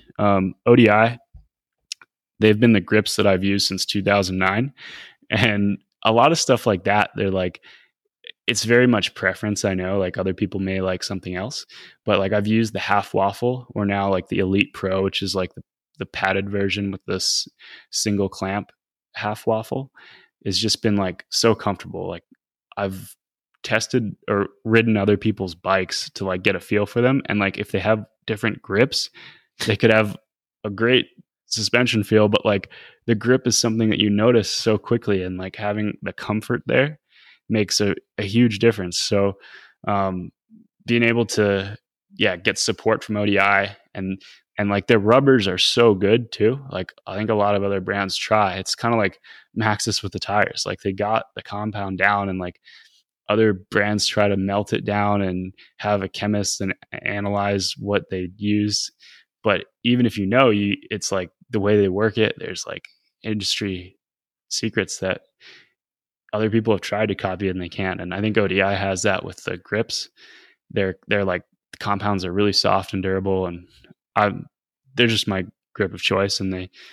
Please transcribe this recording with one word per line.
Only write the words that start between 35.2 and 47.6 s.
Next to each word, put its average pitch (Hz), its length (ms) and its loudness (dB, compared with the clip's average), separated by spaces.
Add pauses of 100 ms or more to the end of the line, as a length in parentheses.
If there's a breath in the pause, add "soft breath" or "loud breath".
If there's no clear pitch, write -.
and, 92 140 -8
like, 92 180 -10
having 104 460 -4
the 95 120 -8
comfort - 520 -4
there 135 320 0 (520 soft breath)
makes 107 320 0
a, 101 120 0 (240)
a 107 60 -6
huge 107 360 2
difference. 98 380 2
So, 101 360 0 (520 loud breath)
um, 98 460 -2 (540)
being 117 180 2
able 117 220 2
to, 101 520 0 (380)
yeah, 98 220 0
get 95 200 -2
support - 460 -2
from 107 140 -4
O 104 80 -2
D 101 140 2
I 101 360 2 (180)
and, 95 280 -8 (360 loud breath)
and, 101 120 -2
like, 101 180 -2
their 113 120 6
rubbers 120 500 4
are 90 80 -4
so 117 360 4
good 107 380 2
too. 127 380 0
Like, 92 240 -10 (120)
I 98 120 -8
think 107 120 -4
a 110 40 2
lot 104 220 2
of 98 80 0